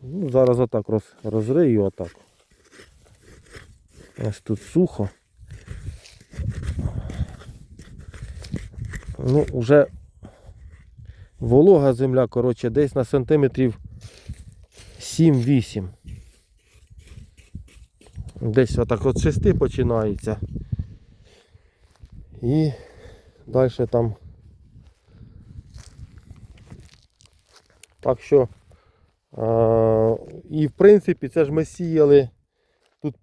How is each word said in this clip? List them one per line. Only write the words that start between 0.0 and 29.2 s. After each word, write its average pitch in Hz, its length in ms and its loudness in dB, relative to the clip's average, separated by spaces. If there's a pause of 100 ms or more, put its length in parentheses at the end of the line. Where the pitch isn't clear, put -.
Ну, 147 280 -8
зараз 127 300 4
отак 113 300 -2
роз-, 107 340 -4
розрию, 110 600 0
отак. 92 320 -6 (2000)
Ось 104 140 -8
тут - 200 -6
сухо. 160 480 -2 (4000)
Ну, 135 360 0
вже 131 340 4 (1500)
волога 139 540 6
земля, 127 340 0
коротше, 120 420 -2
десь 135 260 0
на 131 100 -2
сантиметрів 131 760 0 (1200)
сім-вісім. 127 920 0 (2500)
Десь 117 360 0
отак 120 280 -2
от 131 160 0
шести 160 320 2
починається. 110 840 -2 (2000)
І 143 300 0 (760)
далі 127 240 2 (200)
там. 117 240 0 (3750)
Так 127 220 -4
що, 135 260 4 (920)